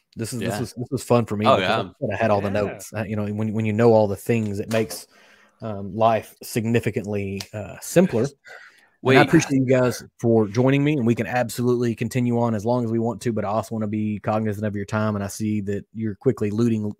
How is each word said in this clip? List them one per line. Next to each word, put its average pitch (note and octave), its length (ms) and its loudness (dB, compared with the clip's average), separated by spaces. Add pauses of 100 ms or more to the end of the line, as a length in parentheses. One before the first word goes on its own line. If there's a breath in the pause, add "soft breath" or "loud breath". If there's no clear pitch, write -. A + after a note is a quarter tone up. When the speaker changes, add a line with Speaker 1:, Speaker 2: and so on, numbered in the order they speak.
(160)
Speaker 1:
This A2 180 -6
is, B2 60 -6
this F#2+ 160 -2
Speaker 2:
Yeah. G#2 40 -4
Speaker 1:
was, A#2 140 -6
this A#2+ 160 -8
was B2+ 140 -4
fun A#2+ 240 4
for G#2 100 -4
me G#2 80 0
Speaker 2:
Oh, C3 120 6
Speaker 1:
because F#2+ 120 0
Speaker 2:
yeah. A2 80 0
Speaker 1:
like G2+ 100 -4
I E2 140 -18
said, B2+ 120 -4
I F#2+ 40 -6
had A2+ 140 2
all G2+ 100 2
the G2+ 60 -4
Speaker 3:
Yeah. G2 60 -4 (100)
Speaker 1:
notes. G#2 300 -8
Uh, G#2+ 100 -4
you G#2+ 120 -6
know, G#2 160 -4
when, G#2+ 220 -4
when A2 120 -2
you G#2+ 80 0
know A#2 200 6
all G#2+ 140 8
the G2+ 80 -2
things, G#2+ 440 -2
it G2+ 120 -8
makes, A2 340 -2 (560 soft breath)
um, G2+ 340 -8
life A2 460 2
significantly, G#2 960 -2 (140)
uh, G#2+ 280 -10
simpler. D#3+ 440 2 (800 loud breath)
Speaker 2:
Wait. B2+ 120 6
Speaker 1:
And D3 80 8
I C#3+ 40 4
appreciate D3 320 4
you C3 60 2
guys B2+ 380 2 (160)
for A2+ 280 4
joining C3 360 2
me, D3 100 2
and C3 120 0
we A#2+ 100 4
can A2+ 120 -4
absolutely A#2+ 680 0
continue A#2+ 440 0
on A#2 160 0
as G2+ 100 -4
long B2 180 0
as A2+ 80 -2
we A#2 80 -2
want A2+ 220 -4
to, B2 100 -2
but G#2+ 140 -4
I F#2+ 40 -4
also A2 260 -4
wanna G#2+ 120 -4
be G#2+ 320 -4
cognizant G#2+ 460 -2
of G2+ 100 -4
your G2+ 100 -6
time, G#2+ 300 -2
and G2+ 80 -4
I G2 40 -6
see G#2+ 340 -4
that G2+ 320 -6
you're G#2+ 220 -6
quickly A2+ 360 0
looting, G#2+ 480 0